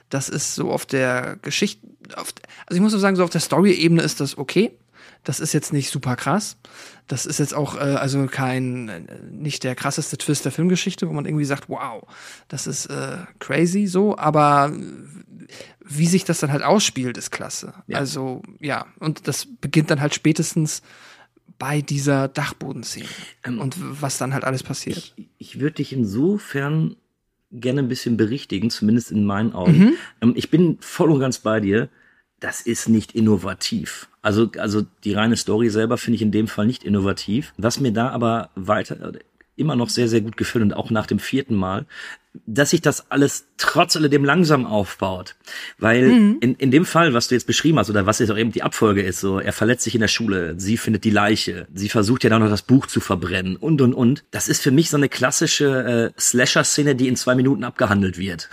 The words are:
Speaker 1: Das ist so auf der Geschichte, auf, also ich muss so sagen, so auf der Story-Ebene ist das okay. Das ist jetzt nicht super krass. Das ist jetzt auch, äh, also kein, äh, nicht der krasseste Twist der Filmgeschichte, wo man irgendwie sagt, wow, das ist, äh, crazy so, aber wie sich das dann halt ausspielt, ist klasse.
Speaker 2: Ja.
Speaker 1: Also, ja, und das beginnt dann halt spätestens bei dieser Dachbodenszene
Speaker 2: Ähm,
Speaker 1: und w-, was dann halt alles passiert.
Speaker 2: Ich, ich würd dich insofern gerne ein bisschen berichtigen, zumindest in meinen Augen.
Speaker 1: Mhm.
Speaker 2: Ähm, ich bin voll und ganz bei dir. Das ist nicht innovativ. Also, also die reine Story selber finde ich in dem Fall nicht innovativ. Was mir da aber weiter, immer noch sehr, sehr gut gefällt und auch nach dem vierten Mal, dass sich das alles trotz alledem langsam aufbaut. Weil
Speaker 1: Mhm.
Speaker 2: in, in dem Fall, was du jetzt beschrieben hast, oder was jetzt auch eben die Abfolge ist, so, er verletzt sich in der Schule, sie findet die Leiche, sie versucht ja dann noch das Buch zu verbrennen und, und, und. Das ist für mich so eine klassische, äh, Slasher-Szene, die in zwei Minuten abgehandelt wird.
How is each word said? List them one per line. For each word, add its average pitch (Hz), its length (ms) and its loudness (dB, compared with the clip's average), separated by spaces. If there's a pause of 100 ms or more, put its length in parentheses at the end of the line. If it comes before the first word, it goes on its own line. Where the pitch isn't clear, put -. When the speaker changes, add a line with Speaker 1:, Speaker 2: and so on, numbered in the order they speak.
Speaker 1:
Das 135 180 -4
ist - 260 -6
so - 180 -4
auf 135 140 -4
der 127 560 -2
Geschichte, - 460 -4 (300)
auf, - 100 -10 (400)
also 175 80 -4
ich 180 60 2
muss 214 100 4
so 214 80 0
sagen, 190 160 4
so 180 80 4
auf 170 60 0
der 170 120 -2
Story-Ebene 165 600 4
ist 147 180 -2
das 139 180 -4
okay. 170 360 0 (500)
Das 147 160 -6
ist - 140 -4
jetzt 147 180 -2
nicht 139 180 -2
super 127 280 -4
krass. - 400 -2 (500)
Das - 180 -6
ist 151 140 -6
jetzt 147 140 -2
auch, 143 220 -4
äh, - 40 -8
also 139 480 0
kein, 127 640 -4
äh, 85 120 -12 (300)
nicht - 320 -8
der 127 120 -4
krasseste 143 420 -6
Twist - 260 -2
der 139 80 -2
Filmgeschichte, 180 560 -2
wo 156 60 -6
man 147 120 -6
irgendwie 151 200 -2
sagt, 139 240 -6
wow, 120 340 -10 (460)
das - 180 -8
ist, 143 200 -8
äh, 139 300 -8 (220)
crazy 175 480 0
so, 190 300 2
aber 147 560 4 (1120)
wie 151 220 0
sich 180 180 2
das 165 140 -2
dann 143 120 -2
halt 143 120 -2
ausspielt, 131 540 0
ist - 140 -10
klasse. - 420 -10 (140)
Speaker 2:
Ja. - 120 -6
Speaker 1:
Also, 131 420 -6 (180)
ja, 135 280 -6 (120)
und - 280 -6
das - 200 -6 (140)
beginnt 151 300 2
dann 139 100 0
halt 147 120 -2
spätestens 156 680 0 (800)
bei 147 220 -2
dieser 139 460 0
Dachbodenszene 139 800 -8 (380)
Speaker 2:
Ähm, 123 160 -6
Speaker 1:
und 135 200 -6
w-, 139 220 -10
was 135 160 -4
dann 131 160 -4
halt 131 100 -4
alles 131 200 -2
passiert. - 340 -8
Speaker 2:
Ich, - 160 -16 (240)
ich - 220 -16
würd 147 180 -2
dich 139 160 -6
insofern 143 1000 -2 (560)
gerne 127 300 -2
ein 131 60 0
bisschen 120 300 -2
berichtigen, 110 520 0
zumindest 113 420 0
in 104 140 2
meinen 101 280 0
Augen. 92 240 4
Speaker 1:
Mhm. 220 160 8 (280)
Speaker 2:
Ähm, 120 140 4
ich - 140 -4
bin 170 320 4
voll 165 300 0
und 139 80 4
ganz 127 200 -2
bei 110 200 0
dir. 107 300 0 (500)
Das - 220 -10
ist 117 280 -4
nicht 110 240 2
innovativ. 101 960 -2 (120)
Also, 107 360 2
also 101 280 -2 (200)
die 101 80 0
reine 110 240 2
Story 110 320 0
selber 110 280 0
finde 117 180 -2
ich 101 60 -2
in 107 100 2
dem 107 160 0
Fall 104 180 -2
nicht 127 180 -2
innovativ. 98 720 -2
Was 117 220 -2
mir 127 140 0
da 117 160 0
aber 117 460 -2
weiter, 95 580 -4 (420)
immer 147 200 -2
noch 120 140 0
sehr, 123 200 0
sehr 113 120 4
gut 107 140 -8
gefällt - 280 0
und 101 100 4
auch - 160 -6
nach 107 160 0
dem 101 140 0
vierten 127 360 -4
Mal, 95 300 -2 (640)
dass 113 240 0
sich 170 100 2
das - 300 -2
alles 139 340 0 (120)
trotz - 380 2
alledem 143 300 2
langsam 147 400 4
aufbaut. 95 680 -4 (420)
Weil 120 360 6
Speaker 1:
Mhm. 220 280 8
Speaker 2:
in, 123 140 2
in 135 160 0
dem 160 120 6
Fall, 160 300 2
was 120 140 2
du 127 80 2
jetzt 113 100 0
beschrieben 147 320 2
hast, 107 140 0
oder 101 160 2
was 104 100 2
jetzt 110 140 2
auch 101 80 -2
eben 113 120 0
die - 120 -4
Abfolge 101 400 2
ist, 95 160 -4
so, 98 200 0
er - 140 -4
verletzt 117 300 0
sich 110 100 -6
in 113 80 2
der 104 60 2
Schule, 92 520 -2
sie 104 180 0
findet 107 260 -2
die 110 80 2
Leiche, 101 640 0
sie 98 140 -4
versucht 117 340 2
ja 117 80 6
dann 113 100 4
noch 107 80 4
das 104 140 0
Buch 135 240 4
zu - 140 -2
verbrennen 92 540 -2
und, 143 260 2
und, 123 120 4
und. 123 380 2
Das - 160 -6
ist - 160 0
für 143 80 2
mich 165 180 4
so 151 80 0
eine 139 120 4
klassische, 131 1080 0
äh, - 40 -14
Slasher-Szene, 139 760 2
die 127 120 2
in 127 100 2
zwei 127 180 2
Minuten 131 280 2
abgehandelt 101 540 0
wird. 90 360 -8